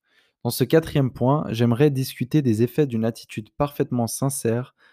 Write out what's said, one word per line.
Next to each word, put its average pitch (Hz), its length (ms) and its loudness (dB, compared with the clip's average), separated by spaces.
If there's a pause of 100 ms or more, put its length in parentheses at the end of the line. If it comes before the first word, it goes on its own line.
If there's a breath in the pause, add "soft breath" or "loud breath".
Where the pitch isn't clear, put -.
(440)
Dans 120 60 -2
ce - 140 0
quatrième 156 480 2
point, 135 380 0
j'aimerais 120 420 4
discuter 131 500 -2
des 113 220 2
effets 147 240 0
d'une 113 180 -2
attitude - 460 -8
parfaitement 131 560 -2
sincère 123 680 -4 (180 soft breath)